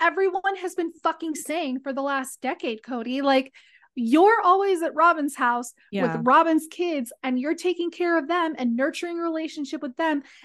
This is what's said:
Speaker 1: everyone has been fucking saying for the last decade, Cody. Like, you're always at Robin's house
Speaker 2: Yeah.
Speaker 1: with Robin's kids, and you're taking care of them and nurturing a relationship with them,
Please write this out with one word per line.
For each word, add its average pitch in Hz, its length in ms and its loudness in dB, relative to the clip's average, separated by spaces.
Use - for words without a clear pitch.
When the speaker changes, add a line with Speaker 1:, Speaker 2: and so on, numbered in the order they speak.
Speaker 1:
everyone 381 560 0
has 359 180 -6
been 339 180 -4
fucking 320 440 -4
saying 294 440 -4
for 269 120 -8
the 277 100 -4
last 277 380 -4
decade, 247 420 -6
Cody. 247 400 -6
Like, 269 300 2
you're 339 440 6
always 381 400 4
at 320 120 -4
Robin's 311 420 2
house 247 360 -2
Speaker 2:
Yeah. 190 280 -2
Speaker 1:
with 233 80 -2
Robin's 311 440 6
kids, 320 420 -4
and 254 160 -2
you're 294 160 -2
taking 349 360 -2
care 339 280 0
of 285 100 -2
them 330 300 0
and 240 180 0
nurturing 320 420 -4
a 339 40 -4
relationship 320 580 -6
with 269 160 -10
them, 311 260 -2